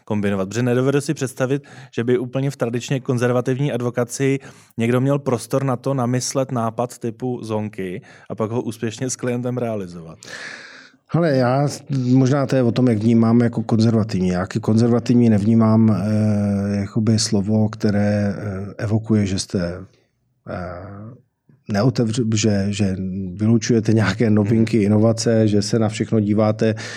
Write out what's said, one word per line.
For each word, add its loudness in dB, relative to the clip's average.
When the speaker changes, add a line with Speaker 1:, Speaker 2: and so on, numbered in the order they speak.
Speaker 1:
kombinovat? -2
Protože -4
nedovedu 2
si -4
představit, -4
že -2
by 2
úplně -4
v -8
tradičně -4
konzervativní 0
advokaci -2
někdo 2
měl 0
prostor -4
na -2
to -4
namyslet -2
nápad -4
typu -8
zonky -8
a -10
pak -4
ho -4
úspěšně -6
s -8
klientem -4
realizovat. -8
Speaker 2:
Hele, 2
já 2
s-, -10
možná 4
to 0
je 4
o 2
tom, 2
jak 2
vnímám 4
jako 0
konzervativní. 2
Já 0
jako -4
konzervativní 4
nevnímám, 6
eh, 0
jakoby 0
slovo, 0
které, 0
eh, -8
evokuje, 0
že -2
jste, -4
eh, -12
neotevř-, 0
že, 0
že -2
vylučujete 2
nějaké 2
novinky, 2
Speaker 1:
Mhm. 2
Speaker 2:
inovace, 2
že 2
se 0
na 0
všechno -2
díváte 2